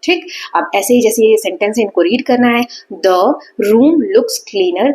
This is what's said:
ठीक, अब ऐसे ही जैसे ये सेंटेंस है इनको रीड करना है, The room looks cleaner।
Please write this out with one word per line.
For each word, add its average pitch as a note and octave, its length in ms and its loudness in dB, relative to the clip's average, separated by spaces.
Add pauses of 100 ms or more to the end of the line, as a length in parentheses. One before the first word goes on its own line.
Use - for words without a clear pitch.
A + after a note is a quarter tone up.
ठीक, E4+ 220 -2 (300)
अब E4+ 200 -2
ऐसे G3+ 180 0
ही B3 80 4
जैसे A3 240 2
ये A3 120 4
सेंटेंस G#3 400 -4
है A#3 60 0
इनको G3 180 -2
रीड F#3+ 240 0
करना B3 220 0
है, A#3+ 160 0 (300)
The F#3 260 0 (480)
room C4 360 4 (120)
looks A#3 320 0
cleaner। F#3 480 -2